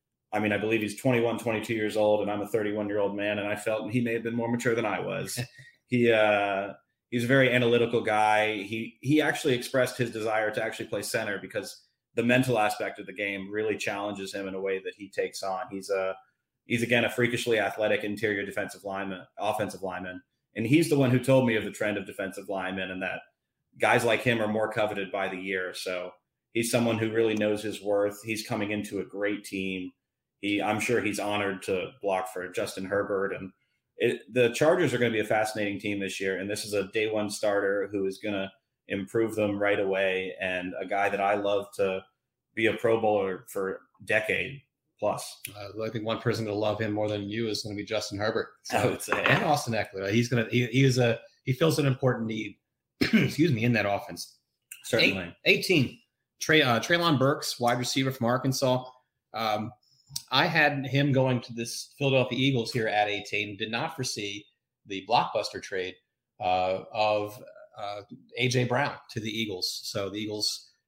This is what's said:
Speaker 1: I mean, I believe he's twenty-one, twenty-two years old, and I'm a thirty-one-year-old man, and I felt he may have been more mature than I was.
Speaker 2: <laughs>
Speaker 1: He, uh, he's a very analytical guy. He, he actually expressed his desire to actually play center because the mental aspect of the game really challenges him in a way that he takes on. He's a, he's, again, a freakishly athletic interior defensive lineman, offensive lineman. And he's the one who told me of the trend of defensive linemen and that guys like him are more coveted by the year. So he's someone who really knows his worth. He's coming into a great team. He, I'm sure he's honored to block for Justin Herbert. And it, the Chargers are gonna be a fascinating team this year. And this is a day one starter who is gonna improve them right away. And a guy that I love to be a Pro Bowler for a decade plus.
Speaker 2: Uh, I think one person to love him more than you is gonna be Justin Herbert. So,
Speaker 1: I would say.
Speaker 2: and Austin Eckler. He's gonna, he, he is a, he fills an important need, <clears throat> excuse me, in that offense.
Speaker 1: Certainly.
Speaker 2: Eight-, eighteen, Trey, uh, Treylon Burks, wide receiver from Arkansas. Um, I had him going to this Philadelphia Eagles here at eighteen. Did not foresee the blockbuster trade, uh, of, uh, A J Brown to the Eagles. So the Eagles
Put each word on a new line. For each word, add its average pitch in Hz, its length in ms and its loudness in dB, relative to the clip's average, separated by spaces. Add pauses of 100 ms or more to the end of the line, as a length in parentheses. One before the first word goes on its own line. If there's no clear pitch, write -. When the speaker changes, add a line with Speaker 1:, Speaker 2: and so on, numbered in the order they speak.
(320)
Speaker 1:
I 107 80 -2
mean, 107 120 2
I 101 60 2
believe 107 240 0
he's 104 180 -4
twenty-one, 117 380 2
twenty-two 110 360 -2
years 107 220 -2
old, 107 240 4
and 101 100 -2
I'm 104 100 -2
a 101 60 -6
thirty-one-year-old 104 720 0
man, 104 220 0
and 101 100 -2
I 104 80 -2
felt 110 360 -4
he 123 80 2
may 117 140 0
have 113 80 -2
been 117 120 -4
more 117 160 -2
mature 120 240 0
than 113 120 0
I 95 140 -2
was. 95 440 -6
Speaker 2:
<laughs> - 40 -12 (400)
Speaker 1:
He, 120 220 4
uh, 101 600 4 (380)
he's 120 140 -2
a 117 40 0
very 131 240 6
analytical 117 480 4
guy. 107 600 4
He, 110 400 -6
he 151 180 4
actually 147 340 2
expressed 123 440 0
his 120 120 0
desire 110 400 0
to 110 140 -2
actually 110 220 -6
play 104 160 -4
center 104 360 -4
because 98 460 -10 (300)
the 117 80 0
mental 123 360 4
aspect 104 400 0
of 101 80 -14
the 98 60 -12
game 98 400 -6
really 107 240 0
challenges 101 580 -6
him 98 140 -6
in 95 60 -8
a 95 60 -8
way 95 220 -2
that 92 140 -10
he 98 140 -16
takes 95 320 -6
on. 92 280 -4
He's 98 200 -8
a, 95 260 -2 (480)
he's, 117 180 -2
again, 117 220 2
a 107 60 0
freakishly 120 500 0
athletic 104 420 0
interior 104 440 -2
defensive 98 360 -8
lineman, 98 420 -8 (140)
offensive 101 440 -4
lineman. 90 400 -8 (340)
And 113 100 -2
he's 151 220 6
the 143 100 2
one 131 120 4
who 127 80 6
told 131 280 4
me 113 100 4
of 104 80 0
the 101 60 -6
trend 104 280 -2
of 95 80 -8
defensive 95 420 -8
linemen 95 420 -4
and 92 120 -8
that 90 180 -6 (580)
guys 117 260 4
like 110 180 2
him 117 180 2
are 107 80 0
more 107 240 0
coveted 104 400 -2
by 98 160 -2
the 92 100 -8
year. 92 360 -4
So 90 380 -6 (400)
he's 117 180 0
someone 117 280 2
who 110 140 0
really 113 220 2
knows 107 280 0
his 98 200 -6
worth. 101 420 0
He's 110 220 -6
coming 107 240 -2
into 104 300 -4
a 95 40 -4
great 101 400 -4
team. 95 460 -6 (500)
He, 101 220 -2
I'm 107 180 0
sure 113 200 0
he's 101 200 -2
honored 101 440 -2
to 90 260 -2 (100)
block 95 320 -2
for 90 180 -8
Justin 95 360 -6
Herbert. 98 480 -2
And 95 160 -10 (460)
it, - 260 0 (100)
the 120 180 4
Chargers 151 420 2
are 123 60 0
gonna 117 140 2
be 107 80 0
a 101 40 0
fascinating 107 560 -2
team 104 200 -4
this 95 200 -6
year. 95 180 -2
And 98 120 -6
this 107 140 -6
is 104 80 -10
a 98 160 0
day 110 220 0
one 104 200 -2
starter 101 600 0
who 98 140 0
is 95 120 -4
gonna 98 320 -4 (380)
improve 104 460 0
them 104 240 2
right 104 200 2
away. 95 640 0
And 92 400 -4
a 95 40 -6
guy 98 240 0
that 98 120 0
I 98 140 4
love 101 320 0 (100)
to 95 260 0 (520)
be 110 120 2
a 104 80 4
Pro 113 260 2
Bowler 98 480 2
for 95 240 -4
a - 320 -16
decade 92 560 -2 (380)
plus. - 420 -4 (160)
Speaker 2:
Uh, 104 280 -10
I 110 60 -4
think 110 140 -6
one 110 140 -2
person 110 280 0
to 104 80 -2
love 104 260 0
him 110 120 -2
more 107 160 0
than 101 200 -4
you 113 200 -4
is 104 140 -2
gonna 104 140 -8
be 104 80 -6
Justin 104 340 -4
Herbert. 107 300 0 (160)
So, 117 140 -2
Speaker 1:
I 107 80 4
would 87 140 0
say. - 240 -2
Speaker 2:
and 143 200 4
Austin 143 300 0
Eckler. 98 360 -2
He's 117 180 4
gonna, 120 220 2
he, 123 160 2
he 131 180 4
is 127 140 6
a, 117 220 4 (240)
he 135 80 0
fills 156 260 2
an 143 80 2
important 123 400 2
need, 110 300 -6 (220)
<clears throat> - 220 -8
excuse 160 520 4
me, 110 100 0
in 120 120 4
that 104 120 4
offense. 92 520 -6 (460)
Speaker 1:
Certainly. 95 500 2 (120)
Speaker 2:
Eight-, 190 120 8
eighteen, 143 400 2 (420)
Trey, 156 220 6
uh, 117 180 4
Treylon 170 380 2
Burks, 139 420 0
wide 120 180 2
receiver 135 320 -2
from 120 160 -2
Arkansas. 127 580 2 (480)
Um, 107 380 -2 (600)
I 139 160 4
had 147 400 2
him 139 240 2
going 131 300 4
to - 120 -12
this 117 460 -8
Philadelphia 131 400 2
Eagles 131 320 2
here 110 160 0
at 104 220 2
eighteen. 104 480 -4
Did 110 160 -6
not 143 240 -4
foresee 104 500 -6 (400)
the 95 220 -6
blockbuster 110 520 0
trade, 92 340 -6 (460)
uh, 92 400 0 (120)
of, 107 500 0 (340)
uh, 104 260 -10 (340)
A 123 120 4
J 123 160 2
Brown 127 300 0 (160)
to - 80 -8
the 110 120 -6
Eagles. 104 520 -4
So 101 260 -4
the 101 100 -8
Eagles 107 520 -6 (180)